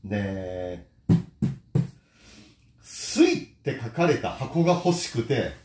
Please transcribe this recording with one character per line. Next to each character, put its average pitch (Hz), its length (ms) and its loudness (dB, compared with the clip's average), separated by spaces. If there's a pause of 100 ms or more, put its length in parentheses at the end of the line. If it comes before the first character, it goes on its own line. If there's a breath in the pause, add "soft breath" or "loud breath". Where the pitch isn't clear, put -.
で、 92 800 -6 (2000 loud breath)
「水」 - 500 2
っ - 140 -6 (160)
て - 200 -4
書 117 60 -8
か 170 160 0
れ 143 140 4
た 95 100 -4
箱 147 340 -2
が 180 100 6
欲 175 200 2
し - 140 -2
く 110 160 -2
て - 300 -2 (120)